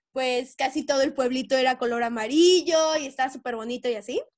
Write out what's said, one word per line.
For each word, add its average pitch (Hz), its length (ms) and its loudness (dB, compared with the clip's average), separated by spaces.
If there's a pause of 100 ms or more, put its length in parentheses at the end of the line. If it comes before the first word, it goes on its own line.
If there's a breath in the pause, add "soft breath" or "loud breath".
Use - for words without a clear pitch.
(120)
pues, 254 440 -4
casi 277 280 -2
todo 277 160 0
el 277 140 0
pueblito 254 420 0
era 254 220 2
color 240 240 -2
amarillo 311 1000 4
y 277 60 -8
estaba 262 260 -4
súper 247 240 -8
bonito 240 320 -6
y 240 60 0
así. 240 280 -6 (160)